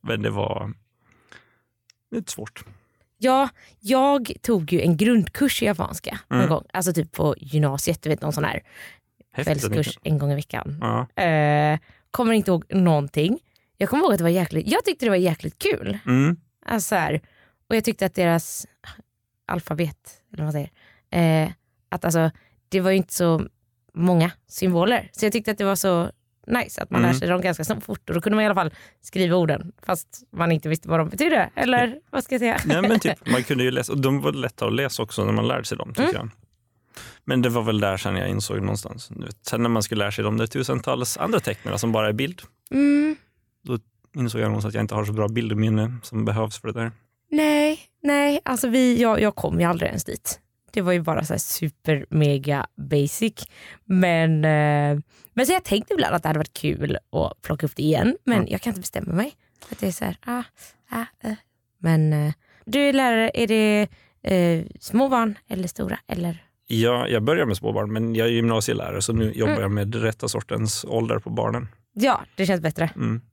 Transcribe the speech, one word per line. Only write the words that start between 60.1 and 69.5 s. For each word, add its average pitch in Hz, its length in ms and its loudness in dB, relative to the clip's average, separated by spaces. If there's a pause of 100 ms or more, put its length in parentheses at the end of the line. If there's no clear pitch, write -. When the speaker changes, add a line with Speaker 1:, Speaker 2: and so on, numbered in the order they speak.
Speaker 2:
ah, 247 180 -6 (460)
ah, 226 160 -6 (180)
eh. 220 100 -6 (460)
Men, 156 340 2
eh, 151 200 0 (320)
du 220 140 -2
är 285 140 4
lärare, 240 400 2
är 233 140 0
det, 214 400 4 (360)
eh, 170 420 2 (140)
små 262 300 2
barn 226 280 0 (100)
eller 185 200 -4
stora? - 400 -6
Eller? 170 380 -6 (220)
Speaker 1:
Ja, 120 400 2
jag 110 160 0
börjar 156 220 2
med 104 120 -2
små 110 160 -4
barn, 104 200 -2
men 113 220 -2
jag 113 120 2
är 117 40 2
gymnasielärare 113 720 0
så - 120 -2
nu 110 200 2
jobbar 107 180 0